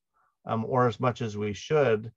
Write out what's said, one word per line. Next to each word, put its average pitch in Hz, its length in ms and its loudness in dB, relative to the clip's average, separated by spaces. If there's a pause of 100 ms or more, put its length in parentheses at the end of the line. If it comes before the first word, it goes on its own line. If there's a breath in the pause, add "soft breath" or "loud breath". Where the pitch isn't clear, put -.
(460)
um, 113 200 -2
or 123 220 2
as 113 120 -2
much 123 220 -2
as 107 140 -4
we 104 180 -4
should, 117 640 0